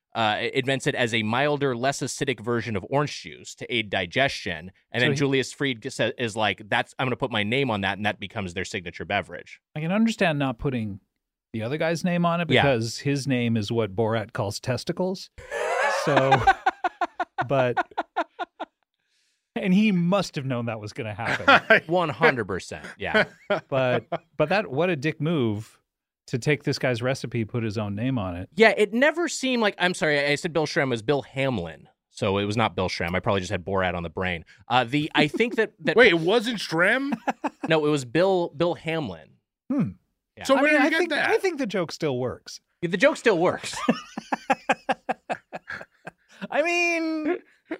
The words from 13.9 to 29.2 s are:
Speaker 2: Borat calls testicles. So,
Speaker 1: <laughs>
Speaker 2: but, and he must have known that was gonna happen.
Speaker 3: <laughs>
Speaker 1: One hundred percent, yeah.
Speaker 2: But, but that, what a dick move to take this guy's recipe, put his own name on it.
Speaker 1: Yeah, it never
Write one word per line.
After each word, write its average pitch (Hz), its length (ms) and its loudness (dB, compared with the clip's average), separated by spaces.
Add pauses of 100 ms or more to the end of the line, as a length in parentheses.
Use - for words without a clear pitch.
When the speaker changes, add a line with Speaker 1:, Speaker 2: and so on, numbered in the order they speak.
Speaker 2:
Borat 110 360 0
calls 101 280 -4
testicles. 180 720 -4 (720)
So, 135 260 4 (680)
Speaker 1:
<laughs> - 520 -6
Speaker 2:
but, 127 280 2 (1800)
and 208 160 2
he 214 200 6
must 175 440 2
have 139 80 -4
known 120 220 -2
that 113 140 -4
was 107 120 -10
gonna 110 220 -6
happen. 196 680 4
Speaker 3:
<laughs> - 20 -20
Speaker 1:
One 170 240 2
hundred 135 360 2
percent, 85 380 -6 (140)
yeah. 156 260 2 (460)
Speaker 2:
But, 127 340 0 (320)
but 151 140 2
that, 190 200 0
what 156 200 0
a 170 60 0
dick 151 260 -4
move 120 560 0 (500)
to 131 100 -2
take 147 240 0
this 143 160 -2
guy's 123 240 0
recipe, 123 420 -2
put 113 200 -4
his 107 120 -4
own 104 200 -4
name 127 200 -2
on 92 200 -4
it. 95 180 -10
Speaker 1:
Yeah, 214 240 6
it 208 160 2
never 302 340 2